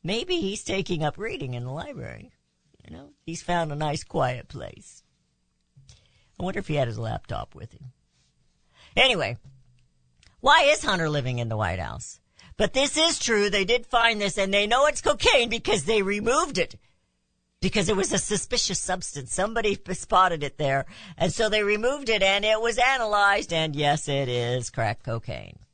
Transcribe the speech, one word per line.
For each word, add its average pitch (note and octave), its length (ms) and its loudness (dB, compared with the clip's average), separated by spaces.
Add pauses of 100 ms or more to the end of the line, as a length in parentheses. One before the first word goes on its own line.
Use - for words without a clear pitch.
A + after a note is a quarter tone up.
Maybe A#3+ 380 -2
he's G3 220 -4
taking F#3 400 -2
up D3 140 -2
reading D#3+ 360 -8
in A#2+ 100 -6
the B2+ 80 -8
library. D3 600 -12 (520)
You - 140 -16
know, C3+ 120 -20 (160)
he's E3 180 -10
found E3+ 280 0
a D3 40 -6
nice D3+ 280 -2
quiet B2+ 460 -2
place. - 540 -14 (1400)
I F#3 40 -8
wonder F#3+ 180 -4
if - 80 -10
he D3+ 60 0
had C3+ 120 2
his A2 100 -8
laptop A2 560 -8
with - 200 -16
him. B2+ 180 -18 (1040)
Anyway, E3+ 420 4 (1000)
why C#4+ 240 6
is D4+ 200 4
Hunter F3 260 0
living B2+ 300 -2
in A#2 100 -2
the A2 80 -2
White F#2 220 0
House? - 420 -10 (340)
But G#3 180 0
this C4+ 220 2
is D#4+ 240 2
true. G#3 300 2
They G3 160 0
did A#3+ 200 0
find A#3 360 2
this, G3 160 -2
and G3 160 0
they G3+ 120 4
know B3 200 4
it's D4 160 0
cocaine C4+ 480 4
because F#3 340 -2
they G#3 180 2
removed G#3+ 560 0
it. - 180 -4 (840)
Because F#3+ 300 0
it G#3 80 2
was F4+ 160 0
a G3 40 0
suspicious - 640 -2
substance. E3+ 540 -6
Somebody G#3 420 0
p-, - 180 -10
spotted F3 500 4
it C#3+ 140 -8
there. C3+ 280 0 (320)
And E3 160 0
so A3 160 0
they G#3+ 120 2
removed A3+ 460 0
it, G#3+ 160 2
and G3 220 2
it A3 160 4
was A#3 160 0
analyzed, G#3+ 760 2
and D#3+ 240 -2
yes, D3 320 0
it C#3 220 -2
is B2 400 -2
crack A2+ 340 -4
cocaine. A#1 560 -8 (140)